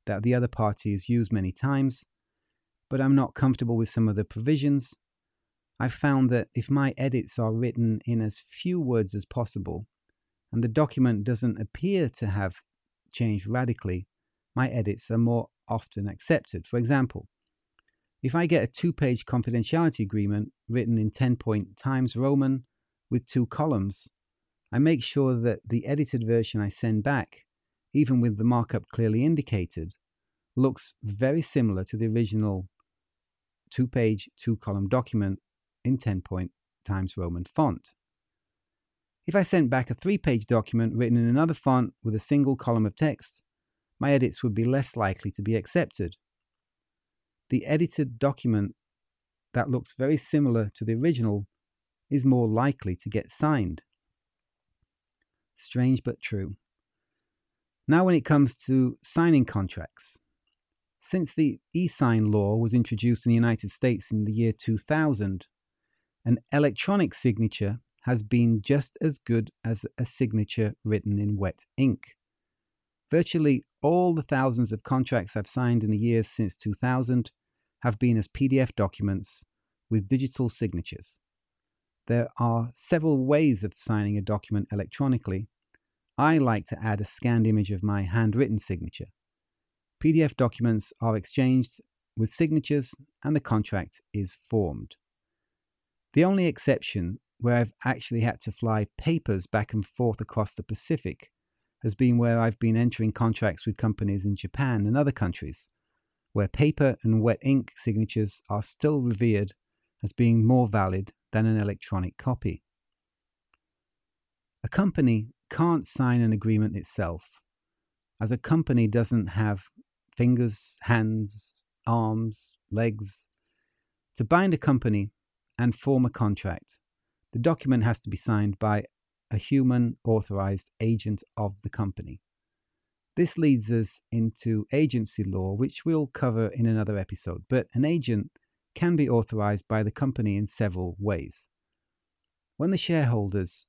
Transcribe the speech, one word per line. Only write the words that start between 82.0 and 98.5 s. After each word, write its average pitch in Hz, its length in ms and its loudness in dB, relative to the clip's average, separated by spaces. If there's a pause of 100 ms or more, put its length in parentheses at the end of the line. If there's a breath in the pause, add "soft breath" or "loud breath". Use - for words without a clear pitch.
There 120 220 0 (100)
are 117 360 0
several 151 500 0
ways 143 380 4
of 104 140 -6
signing 104 400 0
a 101 60 -2
document 104 500 -2
electronically. 104 760 -2 (680)
I 156 200 4
like 113 280 2
to - 160 -10
add 104 180 -2
a 104 40 -4
scanned 113 420 0
image 107 240 2
of 95 120 -4
my 101 200 0
handwritten 110 560 0
signature. - 480 -8 (920)
P 160 120 4
D 156 100 4
F 147 140 0
documents 117 640 0
are 113 160 0
exchanged 127 640 0 (360)
with 110 140 0
signatures 151 640 0 (280)
and 151 140 0
the 147 40 0
contract 104 600 -4 (120)
is 98 260 -6 (120)
formed. 82 460 -2 (1200)
The 180 100 6
only 190 220 4
exception 110 760 -2 (180)
where 120 180 2
I've 117 160 0 (120)
actually 117 360 -4
had 117 220 -2
to 110 100 -8